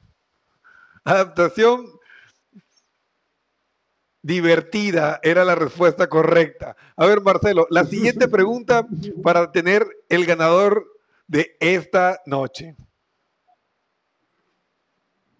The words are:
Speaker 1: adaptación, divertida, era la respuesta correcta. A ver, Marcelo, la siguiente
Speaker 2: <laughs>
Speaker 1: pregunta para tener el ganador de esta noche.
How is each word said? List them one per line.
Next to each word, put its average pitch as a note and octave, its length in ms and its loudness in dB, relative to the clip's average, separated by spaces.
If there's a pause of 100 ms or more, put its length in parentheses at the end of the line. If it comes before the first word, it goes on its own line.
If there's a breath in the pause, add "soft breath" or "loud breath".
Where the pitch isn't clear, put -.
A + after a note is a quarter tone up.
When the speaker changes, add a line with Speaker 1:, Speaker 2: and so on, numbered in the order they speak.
(1040 soft breath)
Speaker 1:
adaptación, F#3+ 840 0 (2250 soft breath)
divertida, E3 1000 -2
era E3+ 200 2
la F3+ 120 2
respuesta E3+ 520 0
correcta. D#3+ 680 0 (200 soft breath)
A D#3+ 100 2
ver, G#3 160 4
Marcelo, F#3+ 480 2
la E3+ 140 2
siguiente A3+ 440 -2
Speaker 2:
<laughs> - 0 -
Speaker 1:
pregunta A3+ 580 0 (380)
para E3+ 260 2
tener F#3 340 0 (240)
el F3 160 0
ganador F3 640 2 (400)
de D3+ 340 -4
esta F3+ 680 0
noche. C#3 500 -8 (2750)